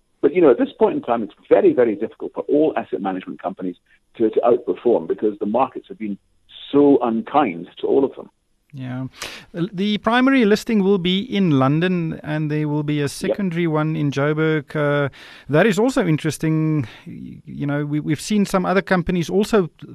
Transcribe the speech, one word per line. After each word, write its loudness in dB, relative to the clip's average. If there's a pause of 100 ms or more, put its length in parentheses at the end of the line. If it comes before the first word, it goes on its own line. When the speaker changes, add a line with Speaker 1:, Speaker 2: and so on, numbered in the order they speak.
(220)
Speaker 1:
But, 2
you 2
know, 8
at 4
this 0
point 2
in -6
time, -2
it's -10 (160)
very, 6
very 2
difficult -8
for -8
all 2
asset -6
management -8
companies -8 (400)
to, 2
to -2
outperform 2
because -4
the -4
markets -2
have -18
been -10 (520)
so 6
unkind -2 (120)
to -6
all 2
of -4
them. -18 (440)
Speaker 2:
Yeah. -10 (460)
The -4
primary 2
listing 2
will 4
be 0
in 2
London 0
and -4
there -2
will -2
be -2
a 0
Speaker 1:
Yep. -2
Speaker 2:
secondary -2
one 0
in -2
Joburg. -2
Uh, 0 (400)
that 4
is 2
also 2
interesting. 0 (220)
Y-, -16
you -8
know, -2
we, -4
we've -4
seen 0
some -2
other 2
companies 0
also 0 (260)